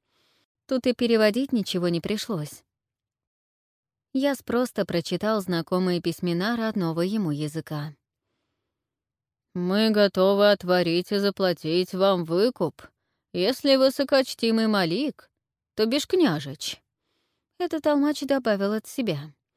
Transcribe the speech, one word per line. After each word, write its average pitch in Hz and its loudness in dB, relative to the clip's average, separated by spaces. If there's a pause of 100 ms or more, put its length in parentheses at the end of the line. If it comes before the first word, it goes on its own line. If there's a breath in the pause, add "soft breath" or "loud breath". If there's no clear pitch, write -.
(680)
Тут 262 -2
и 247 2
переводить 226 2
ничего 185 -2
не 170 0
пришлось. 196 -6 (1500)
Яс 269 -2
просто 233 -2
прочитал 202 -2
знакомые 180 -2
письмена 180 -2
родного 202 -2
ему 190 -2
языка. 151 -6 (1600)
«Мы 196 2
готовы 202 4
отворить 180 0
и 208 0
заплатить 185 0
вам 185 2
выкуп, 175 -2 (520)
если 254 0
высокочтимый 262 2
Малик, 202 -2 (460)
то 214 2
бишь 262 -2
княжич». 156 0 (800)
Это 330 -4
толмач 294 2
добавил 220 0
от 214 -6
себя. 156 -4 (260)